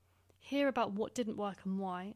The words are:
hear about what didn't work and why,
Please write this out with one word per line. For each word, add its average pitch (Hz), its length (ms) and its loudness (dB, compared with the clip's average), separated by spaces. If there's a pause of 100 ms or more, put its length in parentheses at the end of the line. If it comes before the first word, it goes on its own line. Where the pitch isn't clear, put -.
(380)
hear 277 300 2
about 226 240 2
what 208 240 -2
didn't 220 220 0
work 202 260 -4
and 190 160 0
why, 190 360 -4